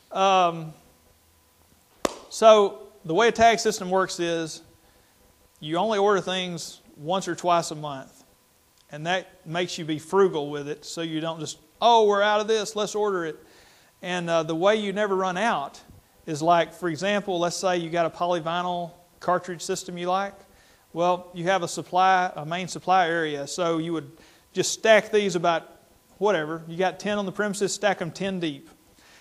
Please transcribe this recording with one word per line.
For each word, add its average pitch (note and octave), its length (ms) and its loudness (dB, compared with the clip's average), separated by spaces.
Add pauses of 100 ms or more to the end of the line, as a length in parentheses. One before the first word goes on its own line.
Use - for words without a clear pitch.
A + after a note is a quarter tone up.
(180)
Um, F3 540 2 (1600)
so, G#3+ 580 6 (160)
the D#3+ 100 -4
way A3+ 140 4
a A3 40 4
tag A3+ 260 4
system G3+ 320 -4
works F#3 300 0
is E3+ 420 -4 (960)
you D3+ 160 -6
only G#3 220 0
order G3+ 220 4
things F3+ 600 -6 (160)
once F3 300 -4
or F3 80 -6
twice A3+ 380 0
a - 20 -10
month. D3 500 -14 (680)
And D3+ 140 -10
that F3+ 380 -4
makes F3 320 -4
you E3+ 80 -10
be D#3 140 -4
frugal D#3+ 520 2
with C#3+ 180 -8
it, D3+ 160 -10
so - 160 -10
you D#3+ 200 -6
don't E3 200 -8
just, D3 180 -10 (220)
"Oh, A3+ 260 6
we're G3+ 160 4
out G#3 180 4
of G#3 60 -4
this, G#3 300 -2
let's G#3 180 -4
order G3+ 300 -2
it." D3+ 120 -8 (640)
And, F3 280 -4
uh, E3 140 2
the E3 100 -4
way G3 220 2
you G#3 160 -4
never G3 240 0
run F#3 200 -2
out F#3+ 440 -4 (460)
is, D3+ 140 -6
like, E3 320 4
for F3+ 160 -6
example, F3+ 520 -2
let's E3+ 160 -2
say F3+ 200 0
you E3 140 -4
got E3+ 160 0
a D#3 40 -4
polyvinyl F3 840 -4 (260)
cartridge F3+ 440 -2
system F3+ 360 -8
you F3 100 -6
like. G3 260 -2 (580)
Well, F3+ 420 -2
you E3+ 100 -8
have F#3 200 2
a D#3+ 40 -6
supply, F#3 680 2
a D3 100 -10
main F3 220 -6
supply F3+ 400 2
area, D3+ 400 -2
so E3+ 300 0
you E3 140 -4
would D3 180 -6 (420)
just - 200 -2
stack G#3+ 380 4
these G3+ 240 0
about E3+ 340 0 (500)
whatever. E3 500 0
You E3 80 -10
got F3+ 240 -2
ten G#3 180 -2
on G3+ 80 -4
the F3+ 60 -6
premises, G3+ 420 -2
stack G3 260 0
'em E3 120 -6
ten F#3+ 260 -6
deep. D3 320 -6 (500)